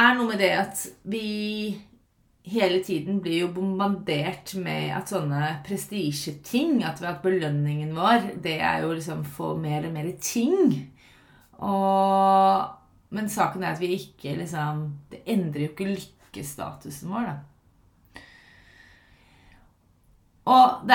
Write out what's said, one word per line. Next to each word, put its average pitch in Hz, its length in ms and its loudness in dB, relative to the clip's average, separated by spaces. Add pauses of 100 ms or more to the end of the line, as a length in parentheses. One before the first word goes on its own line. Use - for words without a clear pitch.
er 247 100 6
noe 233 160 0
med 208 140 0
det 175 160 6
at - 260 -4 (240)
vi 220 140 -4 (1200)
hele 185 400 2
tiden 180 400 -2
blir 165 160 0
jo 175 140 -2
bombardert 185 1040 -2
med 156 320 -4
at 190 160 -6
sånne 151 560 -2
prestisjeting, 202 1200 -2
at 151 160 -6
vi, 175 80 -6
at - 160 -8
belønningen 151 720 0
vår, 196 380 2 (100)
det 160 160 -2
er 165 240 0
jo 160 80 0
liksom 160 320 -6
få 156 320 -6
mer 156 320 -2
og 165 60 -8
mer 156 160 -6 (100)
ting. 269 540 2 (880)
Og, 196 1040 4 (480)
men 208 160 -4
saken 175 320 -2
er 165 80 -2
at 156 80 -6
vi 180 160 0
ikke 151 460 -8
liksom, 151 420 -4 (240)
det - 140 -18 (100)
endrer 151 320 0
jo 151 80 -4
ikke 196 220 -4
lykkestatusen - 1200 -10
vår 226 140 -2
da. 143 60 -6 (3250)
Og 254 320 8
det 247 100 6